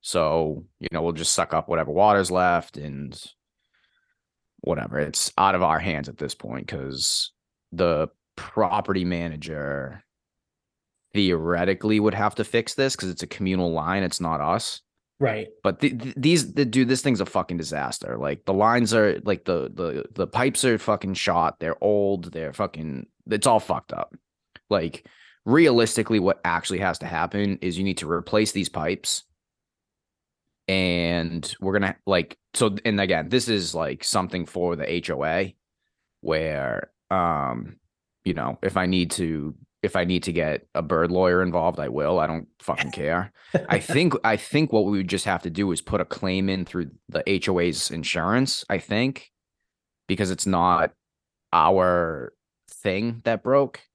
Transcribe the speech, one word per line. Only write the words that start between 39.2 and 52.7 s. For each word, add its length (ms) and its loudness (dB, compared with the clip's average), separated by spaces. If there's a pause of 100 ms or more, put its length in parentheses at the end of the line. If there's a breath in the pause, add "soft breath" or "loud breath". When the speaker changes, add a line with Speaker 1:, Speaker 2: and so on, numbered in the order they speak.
Speaker 1:
if 140 -2
I 80 2
need 180 0
to 100 -4
get 420 -2
a 60 0
bird 320 0
lawyer 300 4
involved, 360 0
I 120 -4
will. 280 0
I 80 2
don't 220 -4 (120)
fucking 320 -4
care. 380 -2 (220 loud breath)
Speaker 2:
<laughs> 160 -2
Speaker 1:
I 100 2
think, 360 2 (100)
I 140 4
think 340 0
what 140 4
we 100 2
would 120 0
just 180 -2
have 160 0
to 80 -6
do 220 0
is 100 -4
put 180 -2
a 60 -2
claim 420 -2
in 160 -2
through 260 -6 (200)
the 160 -2
H 240 0
O 100 2
A's 300 -2
insurance, 800 0
I 80 0
think, 520 -2 (800)
because 220 0
it's 160 -4
not 460 4 (600)
our 800 2 (380)